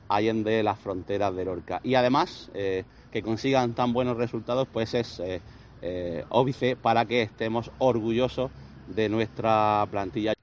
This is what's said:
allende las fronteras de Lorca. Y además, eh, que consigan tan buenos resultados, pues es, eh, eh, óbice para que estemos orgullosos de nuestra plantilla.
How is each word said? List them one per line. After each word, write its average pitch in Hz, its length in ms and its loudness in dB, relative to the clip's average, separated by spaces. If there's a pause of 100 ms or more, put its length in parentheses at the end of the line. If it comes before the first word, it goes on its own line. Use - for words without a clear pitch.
allende 110 540 2
las 104 160 0
fronteras 98 560 -2
de 92 100 -4
Lorca. 90 380 -6
Y 127 120 0
además, 127 600 2
eh, 95 300 -2 (260)
que 110 120 -4
consigan 120 520 0
tan 123 180 0
buenos 123 240 0
resultados, 120 540 -2
pues 113 240 -4
es, 117 260 -4
eh, 90 200 -6 (400)
eh, 87 480 -6
óbice 127 480 2
para 117 300 4
que 117 160 2
estemos 113 560 -4
orgullosos 120 720 0 (380)
de 101 200 0
nuestra 107 840 2
plantilla. 104 520 -2